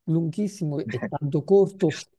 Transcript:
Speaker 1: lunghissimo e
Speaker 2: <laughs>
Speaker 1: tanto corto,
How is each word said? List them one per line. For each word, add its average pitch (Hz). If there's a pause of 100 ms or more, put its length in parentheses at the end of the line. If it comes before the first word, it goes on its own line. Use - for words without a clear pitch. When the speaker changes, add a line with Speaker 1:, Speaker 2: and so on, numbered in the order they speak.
Speaker 1:
lunghissimo 165
e -
Speaker 2:
<laughs> 214
Speaker 1:
tanto 147
corto, 190 (200)